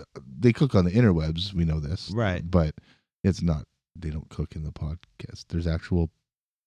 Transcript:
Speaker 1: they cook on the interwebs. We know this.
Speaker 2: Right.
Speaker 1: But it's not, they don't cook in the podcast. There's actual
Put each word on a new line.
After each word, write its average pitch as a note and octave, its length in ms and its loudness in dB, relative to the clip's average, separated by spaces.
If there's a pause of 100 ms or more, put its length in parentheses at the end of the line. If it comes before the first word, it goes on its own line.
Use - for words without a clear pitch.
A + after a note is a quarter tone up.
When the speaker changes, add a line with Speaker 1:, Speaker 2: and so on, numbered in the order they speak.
(400)
Speaker 1:
they A#2 140 6
cook C3+ 200 0
on F#2 120 6
the F2 60 2
interwebs. F2+ 640 2
We E2+ 100 0
know D#2 160 0
this. D2+ 360 -6
Speaker 2:
Right. G2+ 340 -2
Speaker 1:
But E2 240 2 (500)
it's F#2 200 2
not, D#2+ 220 0 (300)
they E2+ 140 -8
don't D#2 200 -8
cook - 260 -8
in D#2 80 -8
the D2+ 80 -8
podcast. - 760 -12
There's E2+ 180 -2
actual E2 420 0 (580)